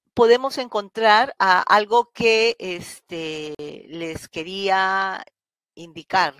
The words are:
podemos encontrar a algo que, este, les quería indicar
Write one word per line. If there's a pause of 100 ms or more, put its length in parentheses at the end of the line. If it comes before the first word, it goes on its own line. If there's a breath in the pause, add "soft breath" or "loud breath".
(140)
podemos
encontrar
a
algo
que,
este, (340)
les
quería (500)
indicar